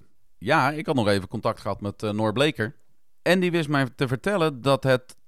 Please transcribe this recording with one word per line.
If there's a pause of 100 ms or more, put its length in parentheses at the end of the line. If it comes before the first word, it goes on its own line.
(380)
Ja,
ik
had
nog
even
contact
gehad
met,
eh,
Noor
Bleker. (480)
En
die
wist
mij
te
vertellen
dat
het (120)